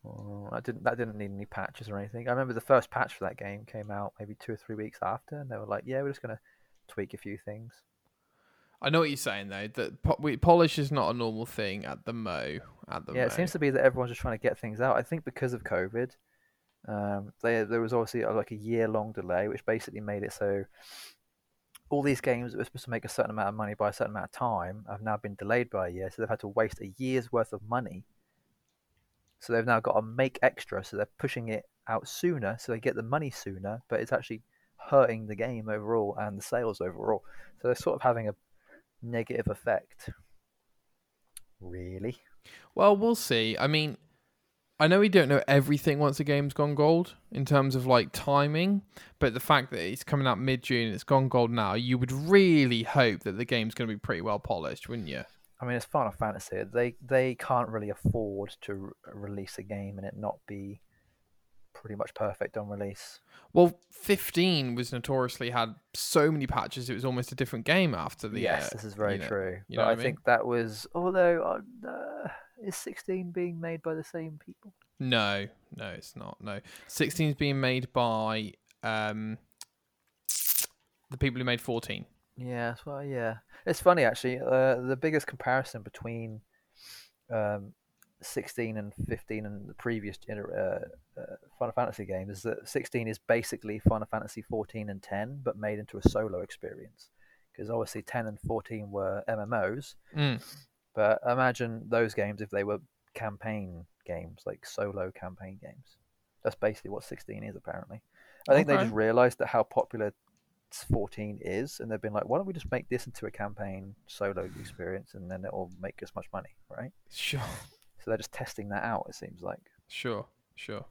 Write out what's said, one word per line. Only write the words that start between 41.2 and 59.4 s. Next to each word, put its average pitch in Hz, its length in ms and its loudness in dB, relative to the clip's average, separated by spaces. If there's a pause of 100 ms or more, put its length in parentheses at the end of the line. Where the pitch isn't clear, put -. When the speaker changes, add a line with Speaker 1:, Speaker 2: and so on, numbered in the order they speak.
Speaker 1:
Really? 92 560 -8 (580)
Speaker 2:
Well, 202 220 8
we'll 226 180 4
see. 113 440 2
I 131 80 4
mean, 151 300 2 (840)
I 151 80 8
know 185 140 8
we 208 80 8
don't 180 200 8
know 143 180 8
everything 143 520 6
once 143 220 2
a 143 40 2
game's 143 300 2
gone 147 200 2
gold 160 420 6 (140)
in - 140 0
terms 135 300 6
of, 127 120 2
like, 127 260 8
timing, 151 720 4 (360)
but - 160 4
the 127 60 -2
fact 135 320 4
that 107 80 -4
it's 92 240 -4
coming 139 220 2
out 117 120 4
mid-June 127 480 2
and 107 80 -2
it's 87 100 -8
gone 135 240 6
gold 120 220 6
now, 107 240 2
you 123 240 2
would 123 140 0
really 147 720 8
hope 113 380 4
that 101 120 -2
the 107 120 -2
game's 113 300 0
gonna 117 140 -2
be 104 100 -4
pretty 90 240 -4
well 104 160 0
polished, 78 500 -4
wouldn't 113 200 -6
you? 64 160 -6 (360)
Speaker 1:
I 127 60 -6
mean, 123 100 -2
it's 117 80 -2
Final 123 280 0
Fantasy. 98 500 -4 (100)
They, 120 240 2 (100)
they 131 280 4
can't 120 340 0
really 107 220 -4
afford 101 720 -2
to 101 120 -6
re-, 98 160 -10 (220)
release 101 460 -10